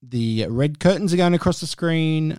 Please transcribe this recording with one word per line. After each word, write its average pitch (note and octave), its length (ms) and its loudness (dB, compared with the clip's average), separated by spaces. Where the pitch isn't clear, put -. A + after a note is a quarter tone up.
The A2+ 460 -2
red C#3+ 280 0
curtains F#3+ 360 2
are F3+ 40 2
going F3 180 4
across F3 260 0
the E3 60 -8
screen. D#3 720 -2